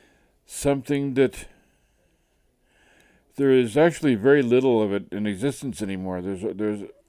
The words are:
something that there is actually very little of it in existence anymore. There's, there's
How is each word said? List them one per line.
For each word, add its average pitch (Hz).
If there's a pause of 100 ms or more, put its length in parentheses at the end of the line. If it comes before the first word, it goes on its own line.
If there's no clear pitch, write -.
(460)
something 139
that 127 (1900)
there 135
is 123
actually 156
very 139
little 123
of 101
it 101
in 104
existence 104
anymore. 95
There's, 92 (140)
there's 104 (260)